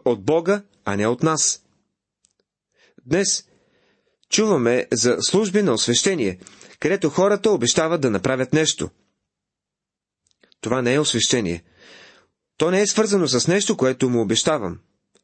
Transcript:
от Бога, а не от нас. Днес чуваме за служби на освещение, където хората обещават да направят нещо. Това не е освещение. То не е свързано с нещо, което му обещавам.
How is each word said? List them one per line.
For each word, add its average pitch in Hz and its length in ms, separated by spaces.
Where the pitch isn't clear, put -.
от 107 200
Бога, 170 380
а 101 100
не 104 120
от 123 160
нас. 156 400
Днес 185 400
чуваме 135 600
за 117 280
служби 196 420
на 160 120
освещение, 120 680
където 165 300
хората 202 420
обещават 160 500
да 131 80
направят 127 440
нещо. 151 360
Това 123 200
не 120 120
е 147 60
освещение. 110 640
То 165 140
не 190 100
е 202 60
свързано 196 400
с 120 200
нещо, 202 300
което 131 320
му 117 120
обещавам. 107 580